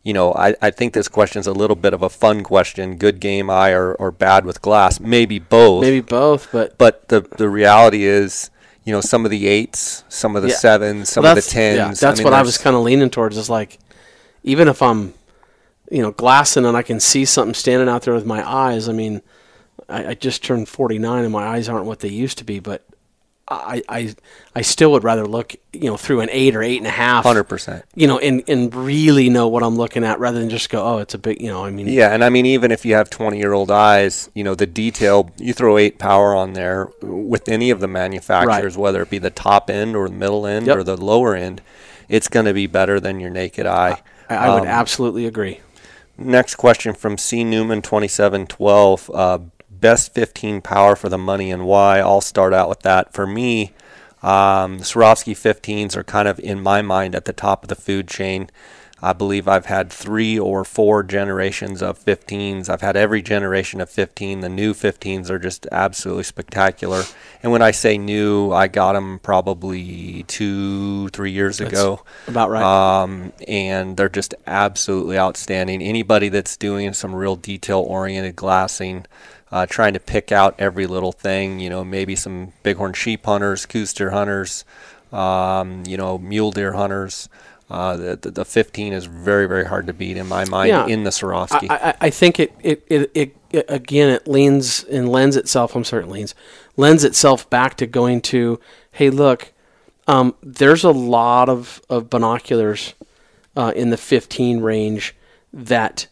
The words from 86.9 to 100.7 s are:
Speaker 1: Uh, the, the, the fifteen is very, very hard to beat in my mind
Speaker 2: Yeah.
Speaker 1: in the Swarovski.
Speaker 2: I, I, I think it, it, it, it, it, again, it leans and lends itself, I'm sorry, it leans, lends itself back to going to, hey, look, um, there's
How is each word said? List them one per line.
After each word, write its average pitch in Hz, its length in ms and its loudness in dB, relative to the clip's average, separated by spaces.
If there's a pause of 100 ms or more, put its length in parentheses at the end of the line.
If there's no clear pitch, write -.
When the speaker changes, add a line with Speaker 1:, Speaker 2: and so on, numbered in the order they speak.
Speaker 1:
Uh, 90 260 -6
the, 87 200 -8
the, - 160 -14
the - 140 -8
fifteen 104 480 -4
is 90 120 -10
very, 92 420 -2
very 90 180 -2
hard 90 220 -6
to 90 60 -10
beat 92 240 -10
in 92 100 -10
my 92 180 -4
mind 95 240 0
Speaker 2:
Yeah. 165 160 2
Speaker 1:
in 110 180 -2
the 95 80 -2
Swarovski. 90 580 -4
Speaker 2:
I, 156 200 -2
I, 143 120 -2
I 160 80 2
think 175 300 2
it, 147 220 0
it, 151 260 -2
it, 143 260 0
it, 139 220 -4 (160)
it, 156 180 0
again, 143 400 2
it 127 180 0
leans 139 560 2
and 123 260 -4
lends 135 280 4
itself, 120 380 -2
I'm 120 80 -4
sorry, 113 200 -6
it 87 60 -14
leans, 101 260 -12 (400)
lends 147 280 6
itself 135 460 2
back 127 280 0
to 123 100 -4
going 123 340 0
to, 117 380 -2 (320)
hey, 139 180 2
look, 135 440 2 (540)
um, 131 340 2
there's 147 420 4